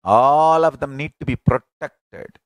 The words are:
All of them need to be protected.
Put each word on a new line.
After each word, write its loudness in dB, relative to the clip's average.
All 2
of -2
them -10
need -10
to -12
be -4
protected. -6